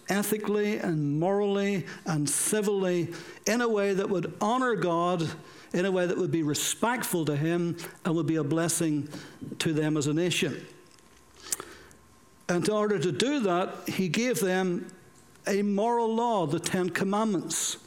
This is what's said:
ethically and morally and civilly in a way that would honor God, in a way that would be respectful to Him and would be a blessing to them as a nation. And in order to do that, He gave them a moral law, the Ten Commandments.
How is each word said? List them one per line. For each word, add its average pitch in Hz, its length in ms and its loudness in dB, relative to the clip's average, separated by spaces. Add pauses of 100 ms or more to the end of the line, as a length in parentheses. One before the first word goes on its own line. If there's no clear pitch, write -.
ethically 208 680 0
and 151 400 0
morally 202 680 0 (200)
and 151 240 0
civilly 190 800 0 (380)
in 220 140 2
a 240 80 2
way 202 240 2
that 190 160 0
would 170 320 -2
honor 240 360 2
God, 170 520 0 (440)
in 180 120 2
a 196 60 2
way 180 160 2
that 175 100 -2
would 170 140 0
be 160 140 0
respectful 180 840 0
to 147 100 0
Him 170 400 0 (280)
and 156 100 2
would 165 120 0
be 160 100 2
a 156 80 0
blessing 156 640 0 (500)
to 165 160 0
them 156 220 2
as 143 100 0
a 151 80 0
nation. 165 500 0 (1800)
And 175 180 2
in 208 60 4
order 208 260 4
to 151 140 0
do 277 280 2
that, 185 340 2 (140)
He 190 200 0
gave 233 320 0
them 185 460 0 (600)
a 196 160 2
moral 220 520 2
law, 220 320 2
the 160 140 0
Ten 180 280 0
Commandments. 196 880 0 (100)